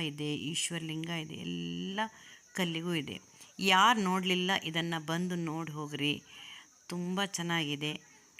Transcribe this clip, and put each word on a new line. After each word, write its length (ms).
ಇದೆ, 320
ಈಶ್ವರ 480
ಲಿಂಗ 260
ಇದೆ, 260
ಎಲ್ಲ 680
ಕಲ್ಲಿಗೂ 400
ಇದೆ. 260
ಯಾರು 420
ನೋಡ್ಲಿಲ್ಲ 500
ಇದನ್ನ 340
ಬಂದು 360
ನೋಡಿ 380
ಹೋಗ್ರಿ, 500
ತುಂಬ 360
ಚೆನ್ನಾಗಿದೆ. 680